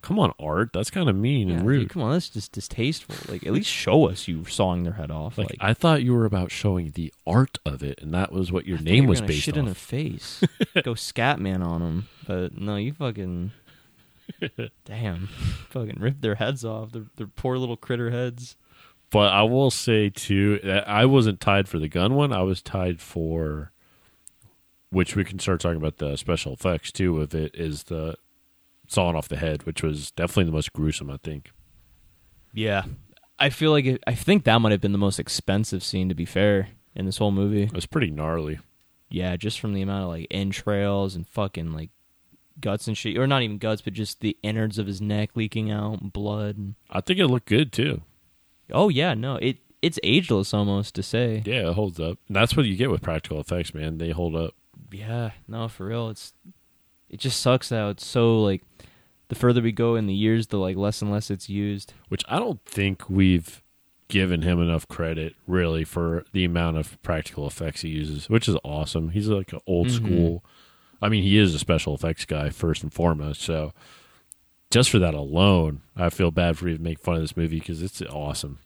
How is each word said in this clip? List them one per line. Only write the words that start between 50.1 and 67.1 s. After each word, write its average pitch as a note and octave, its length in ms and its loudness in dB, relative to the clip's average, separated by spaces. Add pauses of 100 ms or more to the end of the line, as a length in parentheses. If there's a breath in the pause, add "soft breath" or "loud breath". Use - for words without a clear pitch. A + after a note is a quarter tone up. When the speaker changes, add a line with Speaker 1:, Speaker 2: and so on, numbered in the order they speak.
Speaker 2:
almost G2+ 420 0
to G2+ 80 -4
say. A2+ 420 -2
Speaker 1:
Yeah, G#2 240 -2
it F2 40 0
holds F#2 260 -2
up. E2 180 -4 (100)
And G2+ 80 -4
that's A2 200 4
what C#3 100 4
you G2 100 0
get B2 160 0
with D#2+ 100 0
practical D#2+ 380 -6
effects, E2+ 340 -4
man. D#2 240 -6
They E2 140 -4
hold E2 240 -2
up. E2 180 -4 (380)
Speaker 2:
Yeah, A2 400 -6 (160)
no, A2+ 200 -8
for G2 200 -10
real. A2+ 220 -4
It's, - 240 -16 (760)
it G#2 100 -14
just B2+ 220 -2
sucks B2+ 300 2
how G#2+ 180 -2
it's - 160 -8
so, A#2 360 4
like, G2 220 2 (640 soft breath)
the B2 80 -8
further B2 260 4
we A2+ 100 2
go A#2 240 2
in A2 120 0
the F#2+ 60 0
years, A2 340 2
the, G#2 100 -4
like, F#2 200 -2
less G2+ 260 -2
and G#2 80 -2
less G#2 180 -2
it's G2+ 200 -6
used. G2+ 440 -4 (140)
Speaker 1:
Which - 200 -4
I D3 120 0
don't G#3 260 -4
think G2 440 -2
we've F#2 520 4 (460)
given F2+ 360 0
him F2 180 2
enough E2+ 260 0
credit, D#2+ 480 -6 (120)
really, E2+ 360 2
for E2+ 480 -2
the F#2 140 2
amount E2+ 320 0
of - 240 -6
practical D2+ 460 -4